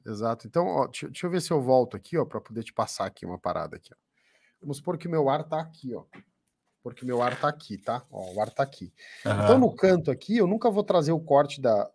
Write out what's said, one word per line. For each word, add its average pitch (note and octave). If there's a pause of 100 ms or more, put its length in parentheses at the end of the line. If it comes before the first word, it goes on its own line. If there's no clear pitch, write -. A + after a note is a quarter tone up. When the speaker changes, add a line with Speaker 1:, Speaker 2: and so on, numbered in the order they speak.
Speaker 1:
exato. A2+
Então, E3+
ó, D3+
deixa, B2
deixa -
eu F3
ver F3+
se D#3+
eu D3+
volto B2
aqui, E3
ó, C3
pra -
poder A2
te -
passar G#2+
aqui -
uma F2+
parada E2
aqui, -
ó. - (640)
Vamos C#3+
supor E3+
que E3+
o -
meu D3+
ar D#3
tá D#3+
aqui, C3
ó. - (760)
Porque B2
meu B2
ar B2
tá D3
aqui, D3
tá? A#2+
Ó, F#2+
o G#2
ar G#2+
tá -
aqui. C3+ (340)
Speaker 2:
Aham. G#2
Speaker 1:
Então, B2+
no B3+
canto F3+
aqui, G3+
eu G3
nunca A3
vou G#3
trazer E3
o E3
corte C#3+
da, A2